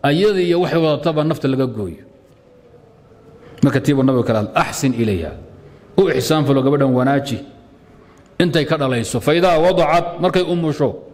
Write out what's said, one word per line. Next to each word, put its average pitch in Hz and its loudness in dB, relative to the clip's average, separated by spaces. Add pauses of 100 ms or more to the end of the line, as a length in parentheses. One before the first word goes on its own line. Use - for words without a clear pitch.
ayada 185 2
iyo 175 2
waxay 165 0
wadataba 151 0
nafta 151 -2
laga 131 0
gooyo. 104 -8 (1600)
Marka 139 0
tiibu 139 0
nabiga 131 2
kala 110 0
hadlay, 107 -4
"أحسن - -2
إليها." 101 -2 (640)
U 190 4 (100)
ixsaan 151 0
falo 135 2
gabadhan 139 2
wanaaji. 135 0 (1040)
Intay 180 0
ka 160 -2
dhalayso, 123 -2
"فإذا 170 2
وضعت،" 170 2 (140)
markay 180 0
umusho 160 -2 (260)